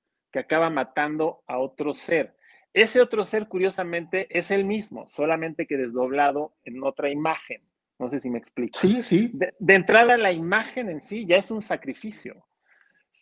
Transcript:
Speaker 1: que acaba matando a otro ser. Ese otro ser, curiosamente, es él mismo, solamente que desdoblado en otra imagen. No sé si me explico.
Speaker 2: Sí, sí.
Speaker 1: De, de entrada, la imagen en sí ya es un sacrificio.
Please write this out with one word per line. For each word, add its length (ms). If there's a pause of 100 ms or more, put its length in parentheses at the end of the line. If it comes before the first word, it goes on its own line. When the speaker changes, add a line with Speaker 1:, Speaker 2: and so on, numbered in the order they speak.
(300)
Speaker 1:
que 100
acaba 300
matando 760
a 120
otro 360
ser. 400 (400)
Ese 280
otro 220
ser, 240
curiosamente, 800 (120)
es 120
él 140
mismo, 420
solamente 600
que 100
desdoblado 800 (100)
en 180
otra 280
imagen. 520 (360)
No 100
sé 100
si 120
me 80
explico. 400
Speaker 2:
Sí, 240
sí. 320
Speaker 1:
De, 240
de 160
entrada, 420
la 160
imagen 560
en 140
sí 240
ya 100
es 140
un 120
sacrificio. 840 (760)